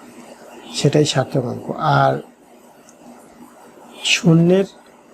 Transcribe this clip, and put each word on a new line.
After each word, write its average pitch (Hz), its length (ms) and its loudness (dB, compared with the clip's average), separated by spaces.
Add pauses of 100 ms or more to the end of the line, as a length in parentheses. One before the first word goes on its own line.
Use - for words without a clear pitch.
(760)
সেটাই 151 300 2
সার্থক 131 400 -2
অঙ্ক। 117 340 -8
আর 139 420 0 (1800)
শূন্যের 170 600 2 (500)